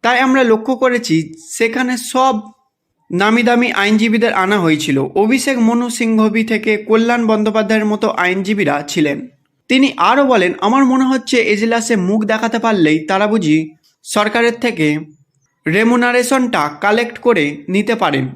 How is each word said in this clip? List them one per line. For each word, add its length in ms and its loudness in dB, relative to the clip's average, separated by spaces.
তাই 180 2
আমরা 240 2
লক্ষ্য 320 0
করেছি 580 -2
সেখানে 460 -2
সব 420 0
নামি 320 2
দামি 280 2
আইনজীবীদের 640 2
আনা 260 0
হয়েছিল। 400 0
অভিষেক 420 0
মনু 320 2
সিংঘভি 540 0
থেকে 340 -2
কল্যাণ 500 0
বন্দ্যোপাধ্যায়ের 580 0
মতো 240 0
আইনজীবীরা 800 -2
ছিলেন। 400 -2
তিনি 280 2
আরও 280 2
বলেন, 360 2
"আমার 240 2
মনে 180 2
হচ্ছে 380 0
এজলাসে 540 0
মুখ 300 0
দেখাতে 340 -2
পারলেই 460 0
তারা 220 0
বুঝি 420 0
সরকারের 500 0
থেকে 440 -2
রেমুনারেশনটা 1000 0
কালেক্ট 360 -2
করে 520 0
নিতে 260 0
পারেন।" 400 -2